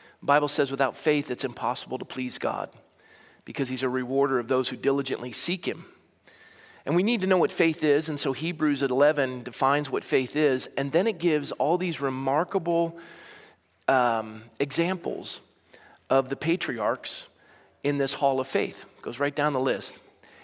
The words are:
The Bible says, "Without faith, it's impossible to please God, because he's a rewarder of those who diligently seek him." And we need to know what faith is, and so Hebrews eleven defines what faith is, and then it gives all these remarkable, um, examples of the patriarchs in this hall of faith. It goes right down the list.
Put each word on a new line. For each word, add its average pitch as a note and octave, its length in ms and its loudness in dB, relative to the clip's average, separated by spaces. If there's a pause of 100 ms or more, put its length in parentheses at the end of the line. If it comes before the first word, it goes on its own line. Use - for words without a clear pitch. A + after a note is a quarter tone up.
(200)
The - 60 -18
Bible D3 240 4
says, C#3 200 2
"Without C3+ 280 0
faith, D3 340 2
it's B2 140 -2
impossible B2+ 520 -4
to - 60 -12
please B2+ 340 -8
God, A2 340 -4 (760)
because B2+ 240 -4
he's B2+ 140 -2
a C3 60 2
rewarder C3 480 2
of A#2 120 -2
those C3 180 2
who B2+ 80 -6
diligently B2+ 560 -2
seek F3 340 -2
him." - 200 -6 (1000)
And E3 120 0
we F#3 60 4
need A3+ 180 0
to F#3 60 -2
know F#3+ 100 6
what D#3+ 120 4
faith E3 320 2
is, D3+ 280 4
and D3 100 -2
so C3+ 140 0
Hebrews D3+ 500 0
eleven C3+ 580 2
defines C3+ 480 0
what G2 140 -2
faith C3 320 0
is, C#3 320 2 (100)
and C#3 140 -2
then F3 160 4
it G#3 100 -2
gives D3+ 360 0
all D3+ 240 2
these E3+ 240 -4
remarkable, E3 1000 0 (880)
um, A2+ 560 2 (160)
examples E3 800 -2 (680)
of C3+ 180 4
the C3 80 -6
patriarchs B2+ 920 -4 (560)
in C#3+ 160 0
this C#3 160 0
hall C3+ 260 2
of B2+ 80 -6
faith. - 340 -2 (140)
It - 40 -20
goes A#2+ 160 -10
right C#3+ 160 0
down D3 200 0
the C3 80 0
list. A2+ 360 -2 (460)